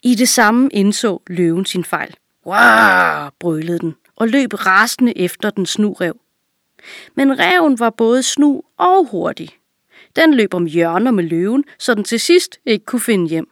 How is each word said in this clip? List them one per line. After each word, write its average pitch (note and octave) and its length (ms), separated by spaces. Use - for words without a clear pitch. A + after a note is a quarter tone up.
I B3 120
det A#3+ 140
samme A#3+ 440
indså G3+ 540
løven F3 380
sin F3+ 200
fejl. - 300
Wah! F#3 840
brølede E3+ 380
den, E3 160
og A3+ 120
løb A#3+ 260
rasende G#3+ 640
efter F3+ 320
den G3 160
snu G#3 260
ræv. E3+ 280
Men C4+ 240
ræven D4+ 400
var A#3 120
både A3+ 320
snu C#4+ 400
og F#4 340
hurtig. E3+ 380
Den D#4+ 180
løb G#3+ 200
om F3 120
hjørner E3+ 440
med G3+ 140
løven, F#3 400
så - 160
den G#3 100
til A#3 160
sidst - 460
ikke A3 180
kunne - 160
finde F#3+ 280
hjem. D#3+ 240